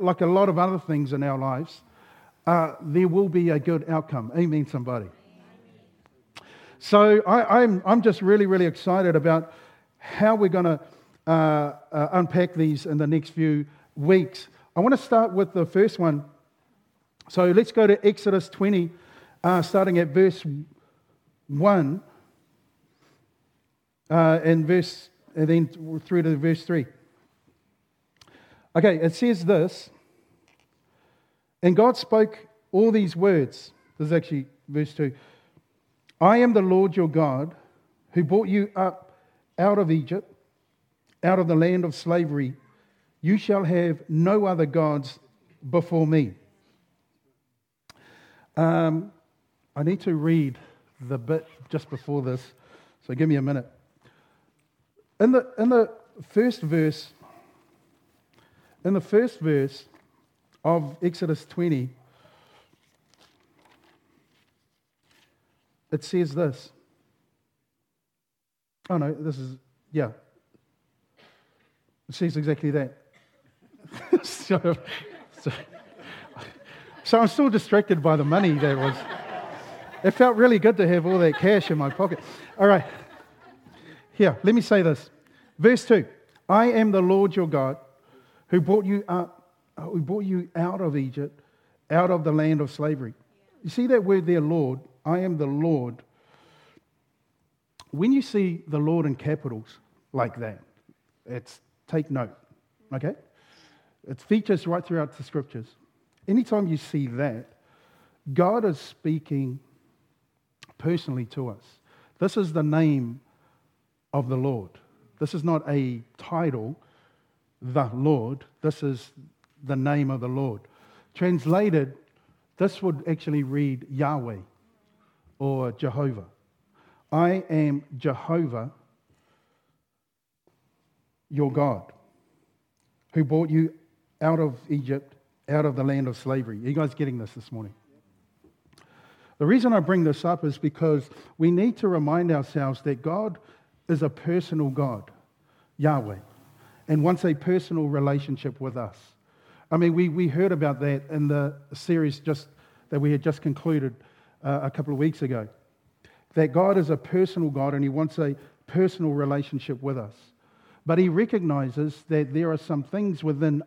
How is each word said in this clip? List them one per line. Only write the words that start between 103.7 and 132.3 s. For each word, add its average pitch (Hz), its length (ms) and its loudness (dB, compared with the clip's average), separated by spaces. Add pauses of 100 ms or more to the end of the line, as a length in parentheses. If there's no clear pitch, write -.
It 135 140 -14
features 208 460 -2
right 175 180 -4
throughout 160 320 -6
the 139 60 -16
scriptures. 131 440 -10 (640)
Anytime 208 380 0
you 160 100 -2
see 143 300 -6
that, 120 460 -8 (800)
God 202 320 2
is 165 140 -2
speaking 143 800 -6 (1160)
personally 143 500 -4
to 127 220 -10
us. 101 140 -16 (560)
This 190 180 -2
is 185 160 -2
the 160 100 -2
name 147 580 0 (920)
of 131 140 -4
the 131 80 -4
Lord. 127 340 -4 (480)
This 156 160 -6
is 151 100 -6
not 160 240 -2
a 127 340 -4 (140)
title, 147 580 -6 (840)
the 127 320 -4
Lord. 135 520 -2 (180)
This 151 200 -4
is 135 300 -8 (520)
the 135 120 -4
name 139 340 0
of 131 100 -6
the 123 80 -8
Lord. 127 340 -6 (520)
Translated, 165 800 0 (640)
this 196 260 -2
would 160 240 -2
actually 151 360 -2
read 135 480 -4
Yahweh 135 480 -4 (1000)
or 131 340 -4
Jehovah. 123 520 -6 (840)
"I 180 400 2
am 147 340 0 (120)
Jehovah, 135 720 -4 (2500)
your 143 240 -2
God, 135 400 -2 (1200)